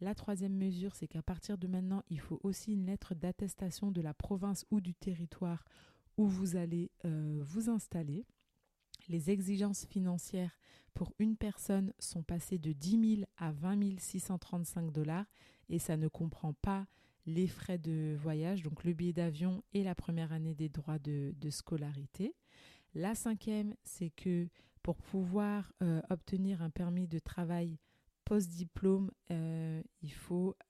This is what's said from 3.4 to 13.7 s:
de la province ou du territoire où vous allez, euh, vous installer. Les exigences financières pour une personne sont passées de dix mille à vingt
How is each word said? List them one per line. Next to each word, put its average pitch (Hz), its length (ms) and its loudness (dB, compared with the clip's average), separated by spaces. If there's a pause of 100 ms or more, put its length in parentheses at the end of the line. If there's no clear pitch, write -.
de 175 100 2
la 151 140 -2
province 196 560 -2
ou 214 100 4
du 175 140 -2
territoire 170 720 -4 (540)
où 214 80 8
vous 185 300 2
allez, 170 340 0 (140)
euh, 151 400 0
vous 208 240 0
installer. 185 560 0 (840)
Les 165 220 2
exigences 196 540 2
financières 180 760 -2 (360)
pour - 240 -2
une 220 180 4
personne 196 640 0
sont - 240 -4
passées 175 340 -2
de 156 160 0
dix 160 240 4
mille 220 300 6 (100)
à 165 160 -2
vingt 180 240 0